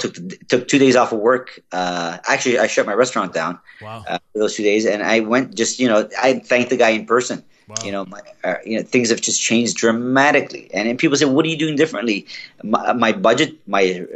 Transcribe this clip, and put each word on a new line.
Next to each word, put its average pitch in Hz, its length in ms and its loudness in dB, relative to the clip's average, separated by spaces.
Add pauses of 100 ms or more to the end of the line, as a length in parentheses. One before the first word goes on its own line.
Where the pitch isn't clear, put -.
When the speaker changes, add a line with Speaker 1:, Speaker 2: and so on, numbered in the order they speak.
Speaker 1:
took, - 400 -14
took 123 200 0
two 147 120 2
days 131 160 6
off 120 180 2
of 110 60 -2
work. 123 400 0 (120)
Uh, 87 460 -4 (100)
actually, 131 320 0
I 110 80 2
shut - 200 0
my 104 60 -4
restaurant 104 400 0
down, 82 260 -4 (220)
Speaker 2:
Wow. 110 260 -14
Speaker 1:
uh, 87 100 -4 (160)
for 107 60 -4
those 104 160 0
two 110 80 -4
days, 104 240 2
and 104 160 0
I 107 180 2
went 120 340 0
just, 110 240 -2
you 127 80 2
know, 107 200 2 (140)
I 127 180 2
thanked 123 320 0
the 127 60 0
guy 120 120 4
in 107 180 0
person. 113 360 0 (240)
Speaker 2:
Wow. 104 160 -12
Speaker 1:
You 98 80 -8
know, 98 140 -6
my, 98 140 -18 (240)
uh, 90 200 -2
you 110 140 -4
know, 107 60 -4
things 120 260 0
have 110 120 0
just - 200 -2
changed 117 360 0
dramatically. 120 960 2
And 104 160 -2
then 117 100 -2
people 160 200 2
say, 156 80 2
"What 139 200 4
are 160 40 -2
you 160 80 -4
doing 156 180 -2
differently?" 117 520 -2 (360)
My, 107 300 0
my 117 180 0
budget, 113 440 2 (120)
my 92 380 0 (100)